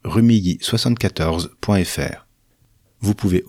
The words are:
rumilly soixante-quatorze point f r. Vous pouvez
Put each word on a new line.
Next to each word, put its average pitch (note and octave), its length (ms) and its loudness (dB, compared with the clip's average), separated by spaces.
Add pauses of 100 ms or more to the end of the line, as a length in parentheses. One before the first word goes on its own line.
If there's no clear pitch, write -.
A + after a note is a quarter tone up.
rumilly G2+ 560 2
soixante-quatorze E2+ 920 -2 (120)
point G2 200 2
f - 140 -4
r. - 300 -8 (760)
Vous G2+ 140 0
pouvez F2+ 340 0